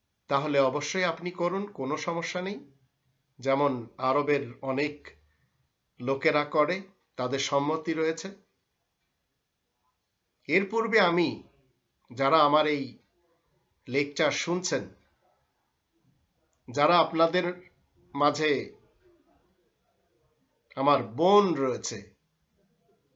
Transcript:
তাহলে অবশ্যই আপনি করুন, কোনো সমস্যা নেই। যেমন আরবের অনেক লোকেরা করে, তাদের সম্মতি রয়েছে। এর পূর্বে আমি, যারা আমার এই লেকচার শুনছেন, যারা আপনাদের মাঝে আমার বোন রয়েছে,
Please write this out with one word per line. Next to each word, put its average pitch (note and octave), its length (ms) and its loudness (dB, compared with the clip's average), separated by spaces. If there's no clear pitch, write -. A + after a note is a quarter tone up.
তাহলে C#3+ 320 0
অবশ্যই C#3 440 0
আপনি E3+ 280 -4
করুন, F3 340 -4
কোনো D3 320 -6
সমস্যা E3+ 440 -6
নেই। G3+ 300 -8
যেমন C3+ 480 0
আরবের C3+ 640 0
অনেক C#3 460 -4
লোকেরা C#3 460 0
করে, D#3 360 0
তাদের B2+ 240 -4
সম্মতি D#3 540 -2
রয়েছে। D#3+ 420 -4
এর F#3+ 220 0
পূর্বে A3 300 0
আমি, E3+ 440 2
যারা C3+ 260 2
আমার D3+ 280 6
এই C#3 300 -4
লেকচার C#3+ 440 0
শুনছেন, E3+ 580 -4
যারা D3+ 280 4
আপনাদের E3 720 0
মাঝে C#3+ 640 0
আমার C3+ 280 2
বোন F3 500 4
রয়েছে, A#2 600 -6